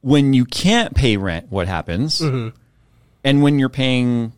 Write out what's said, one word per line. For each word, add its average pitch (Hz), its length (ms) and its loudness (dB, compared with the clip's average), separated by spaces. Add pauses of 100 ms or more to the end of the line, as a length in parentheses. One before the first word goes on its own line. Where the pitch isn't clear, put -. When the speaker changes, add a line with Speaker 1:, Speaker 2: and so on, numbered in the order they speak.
Speaker 1:
when 139 320 4
you 123 100 4
can't 214 500 -2
pay 117 220 2
rent, 92 340 -6
what 98 180 -2
happens, 92 520 -4
Speaker 2:
Mm-hmm. 127 360 -6 (680)
Speaker 1:
and 143 180 4
when 143 160 2
you're 131 100 0
paying 123 680 -2